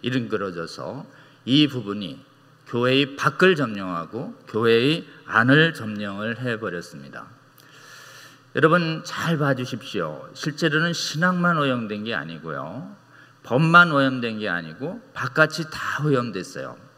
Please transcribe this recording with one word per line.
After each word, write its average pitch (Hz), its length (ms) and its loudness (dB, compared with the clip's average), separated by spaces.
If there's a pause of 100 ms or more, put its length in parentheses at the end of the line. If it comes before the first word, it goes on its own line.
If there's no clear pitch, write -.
이른그러져서 101 1040 -6 (380)
이 139 240 6
부분이 101 520 -6 (460)
교회의 131 480 2
밖을 180 400 4
점령하고 104 800 -6 (140)
교회의 117 560 2 (220)
안을 143 480 6
점령을 107 680 -8
해버렸습니다. 87 840 -8 (1300)
여러분 160 480 4
잘 - 340 -2
봐주십시오. 120 960 -4
실제로는 160 580 -2
신학만 175 640 0
오염된 117 460 -2
게 113 120 -4
아니고요. 80 840 -10 (480)
법만 165 480 6
오염된 127 480 0
게 104 80 -4
아니고 87 520 -6 (140)
바깥이 156 560 0
다 - 340 -6
오염됐어요. 120 720 -2 (220)